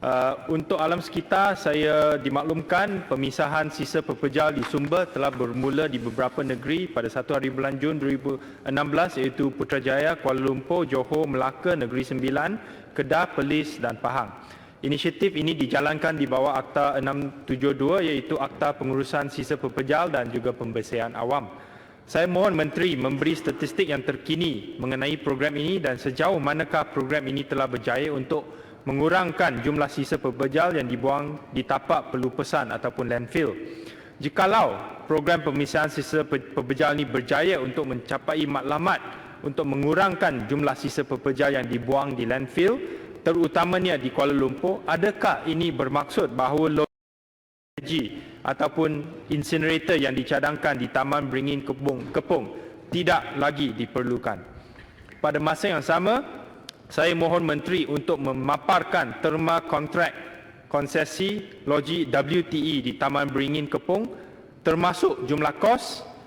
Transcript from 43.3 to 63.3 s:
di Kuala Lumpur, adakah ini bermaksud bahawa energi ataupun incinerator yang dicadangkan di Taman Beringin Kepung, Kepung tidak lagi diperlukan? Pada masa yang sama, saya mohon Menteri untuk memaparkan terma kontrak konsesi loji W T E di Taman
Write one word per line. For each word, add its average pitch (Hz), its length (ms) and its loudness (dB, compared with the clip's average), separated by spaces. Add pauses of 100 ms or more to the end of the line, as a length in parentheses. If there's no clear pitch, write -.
di 131 160 -2
Kuala 143 240 2
Lumpur, 139 480 0
adakah 170 640 0
ini 165 240 0
bermaksud 139 640 0
bahawa 151 480 2 (960)
energi 135 400 -4 (240)
ataupun 151 880 -2
incinerator 156 640 2
yang 139 160 2
dicadangkan 143 640 0
di 131 160 -2
Taman 139 400 0
Beringin 139 320 0
Kepung, 139 480 -4
Kepung 135 400 0 (400)
tidak 175 480 2
lagi 139 400 0
diperlukan? 117 640 -2 (800)
Pada 151 160 2
masa 156 320 2
yang 151 160 0
sama, 196 560 2 (500)
saya 170 240 4
mohon 165 240 4
Menteri 156 480 0
untuk 143 320 0
memaparkan 139 1040 2
terma 160 400 2
kontrak 156 480 0 (560)
konsesi 160 720 0 (240)
loji 151 400 0
W 143 400 2
T - 80 -8
E 151 320 0
di 123 160 -2
Taman 143 320 0